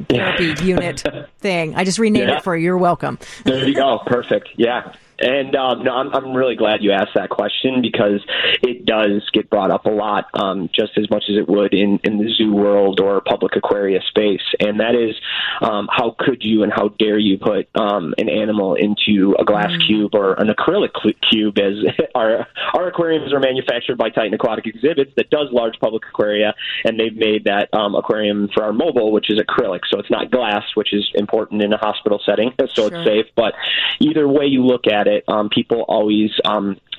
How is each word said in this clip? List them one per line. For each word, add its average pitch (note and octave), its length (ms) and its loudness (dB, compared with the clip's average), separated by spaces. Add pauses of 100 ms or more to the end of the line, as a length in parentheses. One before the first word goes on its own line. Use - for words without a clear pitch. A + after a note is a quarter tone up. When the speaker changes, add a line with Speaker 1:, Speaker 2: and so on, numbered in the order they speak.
Speaker 1:
therapy F3+ 480 0
Speaker 2:
<laughs> D3+ 60 -6
Speaker 1:
unit F3 400 -2 (360)
thing. E3+ 360 -4
I F3 80 0
just F#3+ 160 -2
renamed A3+ 300 2
Speaker 2:
Yeah. D3 80 0
Speaker 1:
it - 60 -8
for F3+ 120 -2
you. E3 100 0
You're F3+ 120 2
welcome. F3 420 0 (240)
Speaker 2:
There C3 240 0
you C#3 80 0
go. C3 300 2
Perfect. A#2+ 500 -2
Yeah. A#2 380 -2 (240)
And, C3+ 380 0
um, B2+ 300 0
no, B2+ 80 2
I'm, C3+ 200 -2
I'm C3 200 -4
really B2+ 240 0
glad G#2+ 260 0
you G2+ 80 4
asked G2 240 0
that F#2+ 140 -2
question B2+ 520 -2
because G#2+ 380 0 (420)
it B2 240 -4
does G#2+ 460 0
get G#2+ 180 -2
brought F#2+ 220 2
up F#2+ 140 0
a - 40 2
lot, G#2 440 0
um, F#2+ 400 -2
just - 240 -2
as G#2+ 120 0
much G#2 200 0
as G2+ 80 2
it F#2 100 0
would G2+ 260 2
in, G2+ 300 2
in G#2+ 140 0
the A2 160 -2
zoo G#2+ 200 2
world G2+ 460 2
or G2 220 2
public - 340 -2
aquaria G2+ 540 0
space. G#2 320 0 (180)
And G#2 220 0
that A#2 120 2
is, A2+ 220 0 (460)
um, G#2 280 -2
how A#2 300 -2
could B2 220 0
you G#2+ 220 2
and G#2 100 0
how G#2 160 0 (100)
dare G#2+ 180 2
you G2+ 200 2
put, G2 380 -2
um, G2+ 420 0
an A2 100 -2
animal G#2 480 0
into G2+ 640 2
a - 60 2
glass G#2 200 2
Speaker 1:
Mm. F2 220 -2
Speaker 2:
cube G#2 280 0
or G2 180 2
an G#2+ 160 0
acrylic D#3+ 420 0 (100)
cl-, - 140 0 (160)
cube, G#2+ 280 0
as G2+ 160 0 (340)
<laughs> - 40 -20
our, A2+ 320 0 (280)
our F3+ 160 0
aquariums D#3+ 420 -2
are C#3 80 2
manufactured B2+ 580 -2
by A2 120 0
Titan G#2+ 240 0
Aquatic A2 340 -2
Exhibits C#3 480 0
that A2+ 140 0
does D3 240 0
large A#2 260 0
public A2 300 -2
aquaria, G#2 440 0 (300)
and A2+ 160 0
they've A2+ 160 -2
made G#2+ 300 0
that, G2+ 280 0
um, G#2 220 0
aquarium G#2 580 0
for A2 120 2
our G#2+ 80 -2
mobile, B2 400 2
which G#2 160 0
is G#2+ 100 2
acrylic. G2 400 -2 (100)
So G2+ 80 2
it's G#2 140 -8
not - 180 -2
glass, G#2+ 340 0 (120)
which G#2 180 -2
is G#2 220 -2
important G#2 480 0
in G#2 80 0
a G#2+ 60 2
hospital G#2+ 480 -2
setting, A2 300 2
<laughs> - 40 -2
so A#2+ 300 0
Speaker 1:
Sure. - 100 -6
Speaker 2:
it's - 80 0
safe. G#2+ 260 2
But A2 200 2 (480)
either D3+ 260 2
way C#3 200 2
you B2+ 180 2
look B2 220 2
at G#2 180 2
that, G#2 260 2
um, G#2 180 0
people A#2 380 0
always, G#2+ 440 2 (120)
um, G2+ 340 -2 (220)